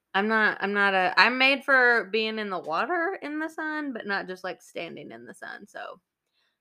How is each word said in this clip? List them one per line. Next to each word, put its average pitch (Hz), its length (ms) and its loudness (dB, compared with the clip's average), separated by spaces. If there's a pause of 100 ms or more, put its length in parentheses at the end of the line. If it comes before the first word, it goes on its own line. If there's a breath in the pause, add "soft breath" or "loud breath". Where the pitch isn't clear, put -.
(160)
I'm 202 120 2
not, 214 340 2
I'm 196 120 -2
not 202 200 4
a, 185 240 2
I'm 226 200 6
made 269 260 4
for 240 480 4
being 220 260 -2
in 208 120 -4
the 185 100 -4
water 277 640 -2
in 294 180 -8
the 320 100 -6
sun, 302 440 -8
but 214 120 -10
not 196 220 -4
just, 185 160 -12
like, 180 180 -10
standing 165 500 -12
in 117 140 -18
the 113 80 -18
sun. - 340 -14
So, - 320 -14 (600)